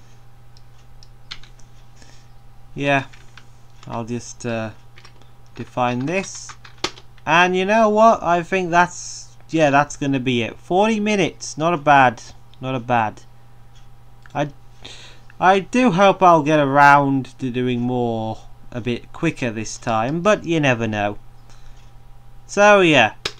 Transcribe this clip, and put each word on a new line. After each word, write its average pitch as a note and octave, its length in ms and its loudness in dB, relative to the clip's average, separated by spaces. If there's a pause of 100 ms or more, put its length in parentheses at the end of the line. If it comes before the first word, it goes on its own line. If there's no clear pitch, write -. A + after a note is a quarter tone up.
(2750)
yeah, C#3 320 -2 (800)
I'll A#2 180 -10
just, A#2+ 440 -10
uh, A2 240 -8 (840)
define B2 540 -4
this. F3+ 420 -8 (760)
And F3+ 320 2
you F#3 100 -2
know A3 240 2
what? G#3+ 340 4
I F3 180 0
think F3+ 300 -4
that's, - 680 -2 (140)
yeah, D#3 180 2
that's C#3 260 2
gonna C3+ 240 -2
be B2 220 -2
it. A2 160 -6
Forty G#3 420 0
minutes, G#3 560 -4
not E3 200 0
a - 20 -4
bad, C#3 460 4 (360)
not C3 140 -6
a C3 60 -4
bad. A#2 420 -4 (1120)
I, C#3+ 160 -4 (920)
I F#3+ 200 2
do B3 320 0
hope F#3+ 320 2
I'll E3+ 180 6
get D3+ 180 2
around C#3 760 4
to C3 140 -8
doing B2 300 -4
more A#2 580 -4 (320)
a B2 100 -10
bit A#2+ 320 -8
quicker C#3 380 -4
this G#2+ 260 -10
time, B2 440 -4
but G3+ 240 0
you E3 140 -2
never B2 280 0
know. G#2 320 -4 (1300)
So G3+ 340 6
yeah, C#3 320 4 (260)